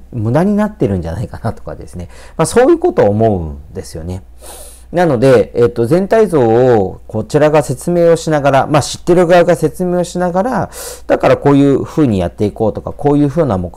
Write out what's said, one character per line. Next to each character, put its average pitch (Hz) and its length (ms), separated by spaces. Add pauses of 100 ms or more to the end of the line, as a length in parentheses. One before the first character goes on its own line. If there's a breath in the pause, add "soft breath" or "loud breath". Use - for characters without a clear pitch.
(120)
無 113 200
駄 160 120
に 208 100
な 214 120
っ 214 100
て - 100
る 190 120
ん - 40
じ - 60
ゃ - 40
な - 100
い - 60
か - 140
な 113 100
と - 100
か 78 120
で 85 120
す - 100
ね。 87 120 (280 loud breath)
ま 165 80
あ、 - 20
そ 247 200
う 349 40
い 339 40
う 320 40
こ 359 140
と 143 120
を 101 60
思 107 280
う 85 120
ん 71 240
で - 80
す - 140
よ 80 80
ね。 90 180 (680 loud breath)
な 180 140
の 139 140
で、 123 360
え 120 120
っ 117 40
と、 117 140
全 175 240
体 226 200
像 160 120
を 113 680
こ 107 160
ち - 160
ら 151 120
が 151 120
説 139 280
明 170 200
を 165 60
し 160 140
な 151 100
が 139 100
ら、 135 160
ま 147 120
あ、 135 40
知 - 160
っ - 40
て 175 120
る 175 120
側 175 180
が 170 100
説 160 300
明 180 160
を 175 40
し 175 140
な 180 140
が 185 100
ら、 233 280 (360 loud breath)
だ 277 120
か 156 100
ら 127 80
こ 143 160
う 139 40
い 139 100
う 139 180
ふ - 180
う 143 40
に 104 120
や 85 100
っ - 20
て - 140
い 101 80
こ 110 160
う 101 40
と 98 80
か、 - 120
こ 147 200
う 147 60
い 147 60
う 143 40
ふ 156 140
う 143 40
な 101 100
目 87 200